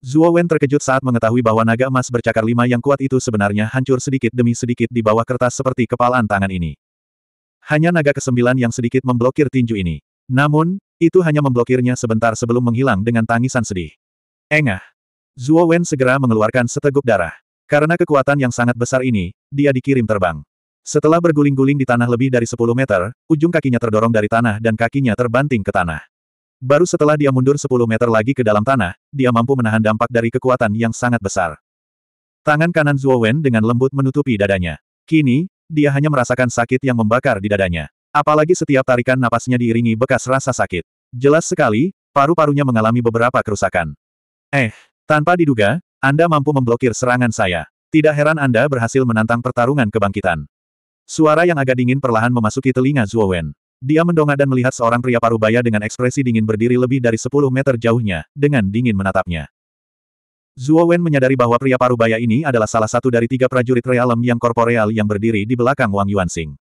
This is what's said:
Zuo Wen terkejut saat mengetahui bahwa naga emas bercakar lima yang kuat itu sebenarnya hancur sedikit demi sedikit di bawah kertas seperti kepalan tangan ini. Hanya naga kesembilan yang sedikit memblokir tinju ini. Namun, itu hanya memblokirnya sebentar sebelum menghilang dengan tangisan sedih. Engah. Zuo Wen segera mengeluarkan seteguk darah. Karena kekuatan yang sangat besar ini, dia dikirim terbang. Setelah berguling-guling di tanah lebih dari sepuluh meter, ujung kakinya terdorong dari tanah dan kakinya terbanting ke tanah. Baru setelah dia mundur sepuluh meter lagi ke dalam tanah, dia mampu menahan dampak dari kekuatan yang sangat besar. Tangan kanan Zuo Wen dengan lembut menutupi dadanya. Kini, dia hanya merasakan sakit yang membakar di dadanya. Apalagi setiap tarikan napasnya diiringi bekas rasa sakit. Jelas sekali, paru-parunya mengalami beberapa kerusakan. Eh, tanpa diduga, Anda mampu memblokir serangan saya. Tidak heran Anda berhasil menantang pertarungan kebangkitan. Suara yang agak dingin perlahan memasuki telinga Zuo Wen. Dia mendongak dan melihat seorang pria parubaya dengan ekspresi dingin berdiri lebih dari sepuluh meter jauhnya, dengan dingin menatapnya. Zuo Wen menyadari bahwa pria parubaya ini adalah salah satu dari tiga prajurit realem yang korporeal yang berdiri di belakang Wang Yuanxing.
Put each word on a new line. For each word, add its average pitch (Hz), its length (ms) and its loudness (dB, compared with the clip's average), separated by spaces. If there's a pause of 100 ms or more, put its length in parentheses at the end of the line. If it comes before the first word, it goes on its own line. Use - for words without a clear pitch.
Zuo 151 300 2
Wen 170 120 2
terkejut 143 380 0
saat 135 180 0
mengetahui 120 400 0
bahwa 113 240 2
naga 117 240 0
emas 127 220 -2
bercakar 113 340 -2
lima 120 220 0
yang 120 160 0
kuat 139 180 0
itu 131 160 0
sebenarnya 107 540 -2
hancur 131 320 0
sedikit 127 320 -2
demi 120 180 2
sedikit 120 380 -4
di 120 100 -2
bawah 110 240 2
kertas 123 320 -2
seperti 127 300 -2
kepalan 123 400 0
tangan 98 240 -2
ini. 82 260 -6 (880)
Hanya 156 240 0
naga 151 240 2
kesembilan 127 460 0
yang 117 160 -2
sedikit 123 320 -2
memblokir 123 400 0
tinju 117 320 -2
ini. 82 240 -4 (240)
Namun, 151 540 0 (180)
itu 170 240 2
hanya 151 160 2
memblokirnya 127 560 0
sebentar 113 400 -2
sebelum 120 300 0
menghilang 117 420 0
dengan 117 160 0
tangisan 120 400 -2
sedih. 90 320 -8 (560)
Engah. 139 320 0 (540)
Zuo 151 320 2
Wen 170 160 2
segera 127 320 0
mengeluarkan 120 480 2
seteguk 139 400 -2
darah. 98 320 0 (320)
Karena 151 240 2
kekuatan 143 480 0
yang 123 120 0
sangat 120 200 0
besar 123 320 -2
ini, 101 260 -2 (220)
dia 143 160 2
dikirim 127 360 0
terbang. 92 360 -2 (400)
Setelah 156 400 2
berguling-guling 143 560 2
di 131 80 0
tanah 120 240 0
lebih 123 240 0
dari 117 160 0
sepuluh 117 240 -2
meter, 110 400 -2 (160)
ujung 165 240 2
kakinya 139 240 0
terdorong 110 320 0
dari 110 160 0
tanah 113 320 0
dan 113 160 0
kakinya 120 400 0
terbanting 123 480 0
ke 95 80 -6
tanah. 85 320 -2 (600)
Baru 143 240 2
setelah 151 320 2
dia 139 160 2
mundur 131 240 2
sepuluh 123 320 0
meter 110 160 0
lagi 113 320 0
ke 123 80 0
dalam 104 160 2
tanah, 110 320 0 (160)
dia 127 240 0
mampu 117 240 2
menahan 110 240 0
dampak 110 320 0
dari 117 160 0
kekuatan 123 480 0
yang 113 160 -2
sangat 123 240 -2
besar. 92 400 -4 (880)
Tangan 151 240 2
kanan 147 320 0
Zuo 135 160 4
Wen 117 240 0
dengan 117 240 2
lembut 120 300 2
menutupi 135 420 -2
dadanya. 95 400 -2 (320)
Kini, 151 400 2 (160)
dia 151 300 0
hanya 147 180 0
merasakan 123 400 0
sakit 127 320 -2
yang 123 160 0
membakar 117 400 0
di 104 80 -4
dadanya. 90 400 -2 (220)
Apalagi 151 400 2
setiap 143 320 0
tarikan 127 320 0
napasnya 123 400 -2
diiringi 117 400 0
bekas 123 320 -2
rasa 131 240 -2
sakit. 92 320 -4 (320)
Jelas 143 320 2
sekali, 143 480 0 (160)
paru-parunya 143 560 2
mengalami 117 320 2
beberapa 117 400 0
kerusakan. 90 560 -2 (560)
Eh, 127 240 0 (320)
tanpa 156 320 2
diduga, 131 400 2 (180)
Anda 147 300 2
mampu 151 240 0
memblokir 123 400 0
serangan 123 400 0
saya. 90 400 -4 (160)
Tidak 156 240 2
heran 147 240 2
Anda 135 320 2
berhasil 131 400 0
menantang 113 320 0
pertarungan 123 480 0
kebangkitan. 98 560 -2 (640)
Suara 156 400 2
yang 170 80 2
agak 131 240 0
dingin 127 240 0
perlahan 120 320 0
memasuki 120 400 -2
telinga 131 320 0
Zuo 104 240 0
Wen. 80 240 -6 (240)
Dia 156 240 2
mendongak 151 340 2
dan 139 140 2
melihat 127 240 0
seorang 120 240 0
pria 123 180 0
parubaya 117 460 2
dengan 110 180 0
ekspresi 123 380 -4
dingin 117 240 0
berdiri 110 320 0
lebih 127 240 0
dari 117 160 0
sepuluh 139 320 -2
meter 131 320 -2
jauhnya, 113 560 -2
dengan 143 320 0
dingin 113 260 0
menatapnya. 92 540 -4 (1120)
Zuo 156 240 2
Wen 170 160 2
menyadari 135 400 0
bahwa 120 160 2
pria 127 240 0
parubaya 113 400 2
ini 120 240 0
adalah 120 240 0
salah 110 240 -2
satu 120 160 0
dari 117 180 2
tiga 127 220 -2
prajurit 123 400 0
realem 123 320 0
yang 120 160 0
korporeal 117 560 0
yang 107 160 -2
berdiri 104 400 -2
di 127 80 -2
belakang 123 400 0
Wang 101 160 -2
Yuanxing. 85 420 -4 (120)